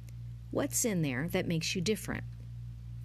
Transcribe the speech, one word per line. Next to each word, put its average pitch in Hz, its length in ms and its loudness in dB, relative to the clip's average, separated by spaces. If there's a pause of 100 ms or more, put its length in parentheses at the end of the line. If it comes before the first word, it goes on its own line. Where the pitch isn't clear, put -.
(500)
What's - 340 2
in 190 180 4
there 139 260 2
that 185 180 2
makes 160 300 2
you - 40 2
different? - 440 0 (800)